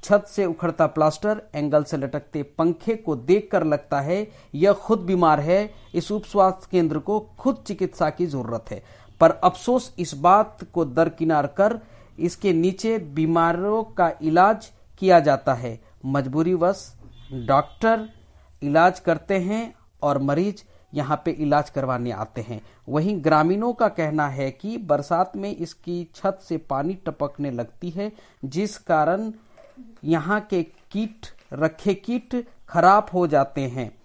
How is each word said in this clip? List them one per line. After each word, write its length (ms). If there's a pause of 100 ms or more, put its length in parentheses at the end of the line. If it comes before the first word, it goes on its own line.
छत 240
से 180
उखड़ता 420
प्लास्टर, 540 (140)
एंगल 280
से 140
लटकते 520
पंखे 460
को 220
देखकर 460
लगता 380
है 260 (260)
यह 220
खुद 260
बीमार 380
है। 340 (220)
इस 160
उप 120
स्वास्थ्य 480
केंद्र 280
को 200 (200)
खुद 280
चिकित्सा 420
की 160
जरूरत 460
है, 100 (400)
पर 120
अफसोस 640
इस 160
बात 500
को 200
दरकिनार 640
कर 300 (400)
इसके 340
नीचे 440
बीमारों 880
का 260 (100)
इलाज 480 (320)
किया 200
जाता 320
है। 260 (260)
मजबूरीवश 800 (580)
डॉक्टर 640 (540)
इलाज 380
करते 400
हैं 340 (280)
और 180
मरीज 440 (300)
यहाँ 320
पे 80
इलाज 360
करवाने 440
आते 280
हैं। 200 (260)
वहीं 360
ग्रामीणों 500
का 160
कहना 400
है 220
कि 280
बरसात 560
में 140
इसकी 540 (120)
छत 260
से 180
पानी 340 (120)
टपकने 460
लगती 380
है, 220 (340)
जिस 340
कारण 520 (720)
यहाँ 380
के 200 (300)
किट, 340 (280)
रखे 420
किट 400 (340)
खराब 440
हो 140
जाते 360
हैं। 260 (160)